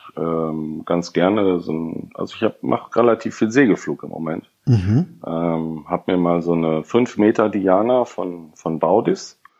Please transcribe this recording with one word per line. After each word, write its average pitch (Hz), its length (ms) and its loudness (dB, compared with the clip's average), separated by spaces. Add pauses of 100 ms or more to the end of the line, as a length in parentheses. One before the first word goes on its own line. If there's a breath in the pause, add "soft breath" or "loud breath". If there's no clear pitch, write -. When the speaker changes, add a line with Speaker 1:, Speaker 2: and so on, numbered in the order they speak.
(180)
Speaker 1:
ähm, 80 680 -4
ganz 87 280 -2
gerne 92 460 2
so - 140 -6
ein, 82 400 -6
also - 220 -10
ich - 80 -6
hab, - 200 -2
mach - 320 -4
relativ 113 420 2
viel 110 140 0
Segelflug 107 520 2
im - 60 -12
Moment. 80 400 -8 (160)
Speaker 2:
Mhm. 113 600 2
Speaker 1:
Ähm, 82 600 -2
hab 87 200 -4
mir 95 100 2
mal 87 240 2
so 85 120 0
eine 80 300 0
fünf - 340 0
Meter 107 320 4
Diana 104 560 2
von, 87 500 -8
von 82 240 -6
Baudis 92 600 0 (200 soft breath)